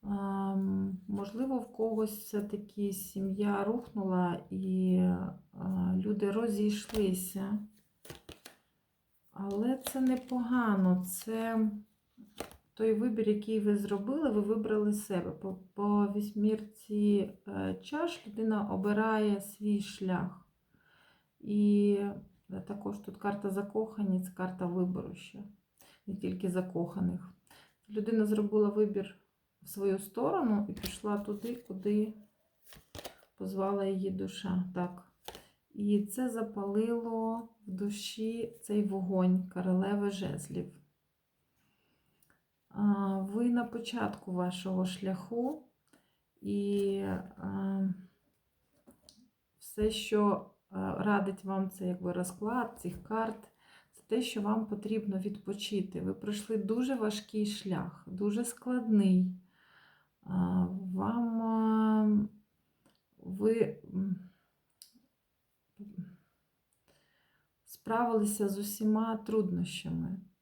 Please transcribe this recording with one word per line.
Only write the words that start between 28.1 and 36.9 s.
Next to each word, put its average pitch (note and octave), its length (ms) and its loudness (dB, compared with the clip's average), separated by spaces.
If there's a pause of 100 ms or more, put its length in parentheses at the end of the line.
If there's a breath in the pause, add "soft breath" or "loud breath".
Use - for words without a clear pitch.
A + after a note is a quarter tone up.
зробила G#3 420 4
вибір G#3 480 2 (460)
в - 60 -20
свою G3 300 0
сторону A#3 720 2
і F#3 40 -6
пішла G3+ 460 -4
туди, G#3 360 -6 (140)
куди G#3 460 0 (1200 loud breath)
позвала G3 480 -2
її F#3+ 260 0
душа. F#3 540 -2 (100)
Так. F3+ 380 -4 (600 loud breath)
І G#3 320 2
це B3+ 220 -2
запалило A3+ 1200 -2 (180)